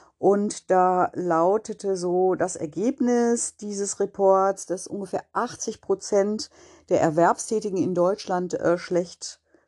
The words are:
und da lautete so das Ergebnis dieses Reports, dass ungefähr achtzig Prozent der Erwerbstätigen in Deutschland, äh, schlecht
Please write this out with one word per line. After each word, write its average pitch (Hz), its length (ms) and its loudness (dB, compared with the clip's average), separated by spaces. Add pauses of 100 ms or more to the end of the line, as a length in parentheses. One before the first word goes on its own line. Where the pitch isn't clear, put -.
(200)
und 202 500 0
da 185 460 4
lautete 185 800 0
so 180 400 0
das - 220 -4
Ergebnis 240 1000 -2
dieses 202 460 -6
Reports, 196 680 2
dass 180 180 -6
ungefähr 196 460 -8
achtzig 226 500 -6
Prozent 202 680 -2 (380)
der 180 120 2
Erwerbstätigen 185 800 2
in 180 140 -2
Deutschland, 180 580 0
äh, 170 240 2
schlecht - 640 -4 (280)